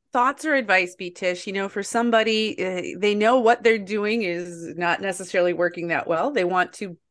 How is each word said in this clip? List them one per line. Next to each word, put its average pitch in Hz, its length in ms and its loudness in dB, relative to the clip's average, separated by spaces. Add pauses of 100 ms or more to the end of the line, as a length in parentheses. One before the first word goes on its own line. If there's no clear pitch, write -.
(140)
thoughts 277 320 0
or 302 80 2
advice 190 400 2
be, 180 160 -10
Tish? 180 360 -4
You 196 60 -6
know, 196 160 -4
for 202 140 -6
somebody, 220 760 2
uh, 185 420 -6
they 208 140 2
know 226 260 4
what 240 220 4
they're 226 160 4
doing 208 440 -2
is 175 540 -6
not 170 260 0
necessarily 185 500 0
working 170 360 -2
that 156 180 -2
well. 165 240 0
They 185 140 0
want 180 300 0
to 180 220 -12 (140)